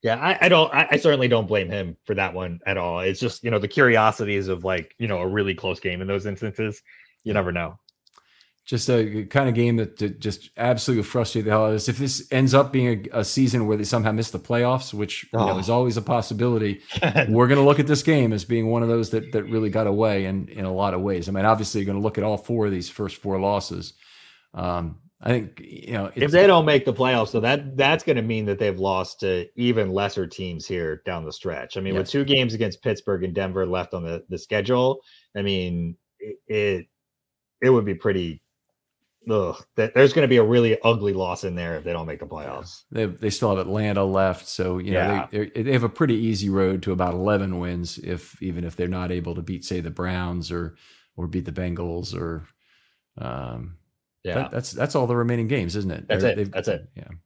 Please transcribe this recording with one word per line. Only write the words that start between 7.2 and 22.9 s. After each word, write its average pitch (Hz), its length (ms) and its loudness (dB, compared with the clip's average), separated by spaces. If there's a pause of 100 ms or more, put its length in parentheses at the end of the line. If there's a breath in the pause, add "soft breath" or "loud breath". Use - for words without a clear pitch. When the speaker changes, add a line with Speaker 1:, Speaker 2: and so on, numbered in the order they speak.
Speaker 1:
You 107 80 -4
never 92 220 0
know. 85 260 -6 (840 soft breath)
Speaker 2:
Just 123 240 -2
a 107 380 2
kind 139 200 2
of 117 80 2
game 117 220 4
that, 110 220 -4
that 92 200 -4
just - 380 -8
absolutely 120 460 2
frustrated 113 440 -2
the 107 40 2
hell 110 120 6
out 107 60 2
of 107 60 2
us. 107 120 -2
If 113 120 -2
this 135 320 -4
ends 131 220 4
up 135 200 6
being 120 400 0
a, 117 60 0
a 107 40 0
season 123 420 2
where 107 120 2
they 104 80 -2
somehow 110 260 2
miss 113 200 -2
the - 80 -6
playoffs, 123 540 0
which, 104 380 -6
you 113 80 0
know, 104 120 4
Speaker 1:
Oh. 92 60 0
Speaker 2:
is 92 120 -2
always 120 260 2
a 113 60 -2
possibility, 110 800 0 (200 loud breath)
Speaker 1:
<laughs> 131 280 2
Speaker 2:
we're 117 180 6
gonna 139 160 6
look 143 160 8
at 143 80 2
this 143 160 2
game 135 300 4
as 101 100 -4
being 113 240 0
one 117 160 2
of 117 60 2
those 117 220 2
that, 110 200 -4
that 107 140 0
really 110 240 0
got 107 180 0
away 101 380 2
in, 95 240 -4
in 98 160 -8
a 92 80 -4
lot 95 200 0
of 90 60 -2
ways. 92 300 -2
I - 20 -4
mean, 98 140 0
obviously, 110 340 2
you're 98 80 -2
gonna 98 160 -2
look 107 140 -2
at 104 80 0
all 104 100 0
four 113 300 -2
of 101 80 0
these 87 160 -6
first - 260 -8